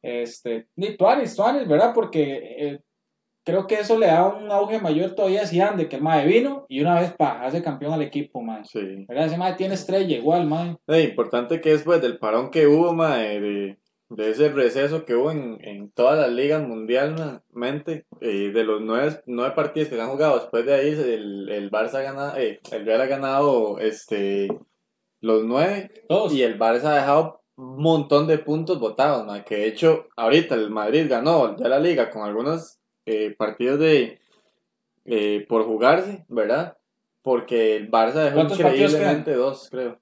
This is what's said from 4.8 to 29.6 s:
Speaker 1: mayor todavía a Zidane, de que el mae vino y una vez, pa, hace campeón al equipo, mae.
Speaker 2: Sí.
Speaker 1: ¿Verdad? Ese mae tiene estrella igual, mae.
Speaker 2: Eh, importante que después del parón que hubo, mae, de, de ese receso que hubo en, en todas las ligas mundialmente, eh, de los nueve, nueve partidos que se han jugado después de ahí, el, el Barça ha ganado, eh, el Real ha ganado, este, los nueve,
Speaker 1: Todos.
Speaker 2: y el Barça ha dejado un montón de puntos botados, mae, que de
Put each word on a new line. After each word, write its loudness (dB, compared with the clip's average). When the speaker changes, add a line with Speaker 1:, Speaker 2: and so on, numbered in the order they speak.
Speaker 1:
mayor 0
todavía 0
a -4
Zidane, 2
de -2
que -10
el -4
mae 2
vino 2
y -6
una 4
vez, -2
pa, -2
hace -4
campeón -6
al -2
equipo, -6
mae. -10
Speaker 2:
Sí. -10
Speaker 1:
¿Verdad? -2
Ese -4
mae -2
tiene -4
estrella -2
igual, 2
mae. -4
Speaker 2:
Eh, 4
importante -2
que 2
después 4
del -2
parón 0
que 6
hubo, 6
mae, 0
de, -4
de -4
ese 2
receso 0
que -2
hubo 2
en, -8
en -14
todas 2
las 2
ligas 0
mundialmente, -4
eh, -2
de 2
los -2
nueve, -2
nueve -4
partidos -2
que -8
se -4
han -6
jugado 2
después -2
de 4
ahí, 2
el, -4
el -6
Barça -2
ha -4
ganado, -8
eh, -2
el -8
Real 2
ha 0
ganado, 0
este, -2
los 2
nueve, -2
Speaker 1:
Todos. 2
Speaker 2:
y 2
el 0
Barça 2
ha 2
dejado 2
un -16
montón 2
de 2
puntos -4
botados, 0
mae, -10
que -6
de 0